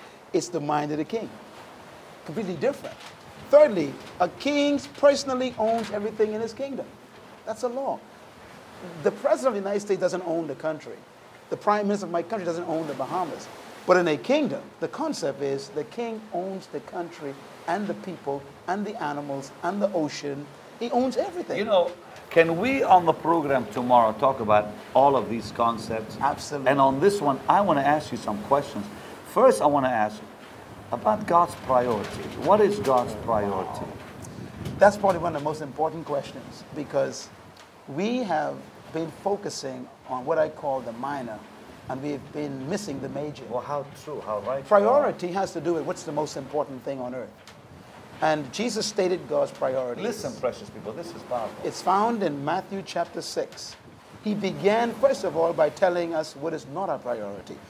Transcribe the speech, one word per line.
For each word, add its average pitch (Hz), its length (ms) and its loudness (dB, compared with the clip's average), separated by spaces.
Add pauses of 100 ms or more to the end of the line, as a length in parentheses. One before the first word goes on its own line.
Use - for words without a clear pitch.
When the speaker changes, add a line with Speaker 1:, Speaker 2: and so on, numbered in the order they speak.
(320)
Speaker 1:
It's 165 160 0
the 160 120 -2
mind 147 320 0
of 151 60 -4
the 151 60 0
king. 208 240 -6 (1000)
Completely 180 300 -4
different. 254 380 -4 (560)
Thirdly, 214 420 8 (280)
a 180 80 4
king 285 500 2 (200)
personally 262 600 4
owns 226 320 0
everything 214 440 0
in 214 60 -2
his 220 120 -4
kingdom. 262 340 -6 (600)
That's 214 160 -8
a 247 60 0
law. 233 300 -4 (1040)
The 196 80 4
president 262 380 2
of 233 60 0
the 202 140 -2
United 202 120 0
States 196 200 0
doesn't 180 260 0
own 165 200 0
the 139 80 -4
country. 151 420 -6 (520)
The - 80 -4
prime 208 320 2
minister 202 180 0
of 165 60 -6
my 170 100 2
country 180 220 -4
doesn't 170 240 -4
own 160 180 0
the 143 80 -6
Bahamas. 139 540 -4 (380)
But 180 100 8
in 175 120 6
a 151 80 4
kingdom, 262 440 2 (180)
the 165 100 -4
concept 165 540 -4
is 139 280 -2
the 151 140 -4
king 226 360 -8 (120)
owns 190 360 -6
the 147 120 -8
country 147 540 -10 (320)
and 190 220 -2
the 170 60 -2
people 139 460 -6 (280)
and 202 180 -2
the 214 160 -6
animals 143 480 -6 (140)
and 202 180 -2
the 202 120 2
ocean. 147 520 -2 (320)
He 240 140 -4
owns 247 240 2
everything. 349 420 -2
Speaker 2:
You 202 60 0
know, 180 260 4 (380)
can 165 320 6
we 262 240 2
on 180 200 8
the 160 80 6
program 147 600 2
tomorrow 123 400 6
talk 135 260 2
about 104 300 4 (260)
all 135 220 8
of 104 120 0
these 113 280 -4
concepts? 110 640 -2
Speaker 1:
Absolutely. 139 500 0
Speaker 2:
And 139 100 6
on 135 200 4
this 202 200 4
one, 139 280 0
I 185 140 6
wanna 165 180 4
ask 147 320 2
you 120 60 -6
some 107 260 -4
questions. 135 420 0 (460)
First, 233 280 6
I 147 60 4
wanna 143 220 4
ask 107 320 0 (720)
about 107 340 0
God's 170 280 4 (120)
priority. 123 560 2 (220)
What 196 160 8
is 208 200 4
God's 127 340 2 (100)
priority? 101 600 -2 (920)
Speaker 1:
That's 202 180 8
probably 190 240 2
one 170 160 -2
of 143 60 -4
the - 60 -4
most 156 140 -4
important 151 420 -2
questions 135 600 -8 (100)
because 135 540 -2 (600)
we 196 360 -2
have 151 320 -2 (360)
been 160 180 -4 (120)
focusing 147 640 -4 (200)
on 131 160 -6
what 156 140 0
I 156 100 4
call 135 320 -4
the 120 120 -8
minor 123 460 -8 (500)
and 131 140 -6
we've 143 300 -8
been 139 360 -6
missing 139 320 -6
the 135 100 -8
major. 139 380 -8
Speaker 2:
Well, 120 140 -4
how 139 220 -4 (200)
true, 139 220 -10
how 107 140 -2
right 101 60 -8 (100)
you 139 40 -4
are. - 20 -10
Speaker 1:
Priority 214 680 6
has 190 240 -2
to 165 80 -6
do 170 140 0
with 151 100 -2
what's 170 200 -6
the 160 80 -8
most 147 240 -2
important 135 480 -6
thing 139 160 -6
on 123 140 -8
earth. 117 160 -10 (920)
And 151 300 0
Jesus 214 340 -2
stated 180 420 0
God's 143 240 0
priorities. 131 520 -2
Speaker 2:
Listen, 156 360 -4
precious 113 300 -4
people, 104 220 -10
this 165 160 -10
is - 140 -14
powerful. 110 320 -4 (100)
Speaker 1:
It's - 160 -6
found 208 420 2
in 143 220 -2
Matthew 185 400 -4
chapter 170 380 -6
six. - 540 -8 (460)
He 208 120 0
began, 202 600 2
first 269 300 2
of 156 120 -2
all, 165 160 4
by 151 180 4
telling 175 440 2
us 156 220 -2
what 151 160 -4
is 156 220 -6
not 185 160 -2
our 135 80 -2
priority, 104 580 -6 (140)